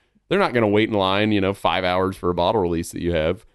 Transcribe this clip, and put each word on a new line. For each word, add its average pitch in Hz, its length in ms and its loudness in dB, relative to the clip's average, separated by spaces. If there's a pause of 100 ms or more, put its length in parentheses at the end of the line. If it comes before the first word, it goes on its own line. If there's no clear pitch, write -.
(280)
they're 180 100 0
not 160 160 0
gonna 113 140 2
wait 107 200 2
in 107 60 -2
line, 101 380 2
you 101 80 2
know, 98 140 0
five 92 300 -2
hours 92 320 0
for 87 140 -2
a 87 40 -2
bottle 92 260 0
release 85 320 -2
that - 100 -8
you 85 100 -2
have. 82 320 -2 (100)